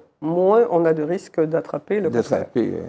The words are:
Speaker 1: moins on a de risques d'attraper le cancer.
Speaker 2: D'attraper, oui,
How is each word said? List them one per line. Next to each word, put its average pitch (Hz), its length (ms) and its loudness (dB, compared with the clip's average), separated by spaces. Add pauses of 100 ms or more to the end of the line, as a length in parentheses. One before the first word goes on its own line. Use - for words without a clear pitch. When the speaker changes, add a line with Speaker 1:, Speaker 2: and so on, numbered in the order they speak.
(220)
Speaker 1:
moins 185 500 4
on 170 140 2
a 160 80 4
de 156 100 -4
risques 175 360 -6
d'attraper 156 640 -2
le 170 80 -2
cancer. 113 300 0
Speaker 2:
D'attraper, 113 220 -2
oui, 95 280 -2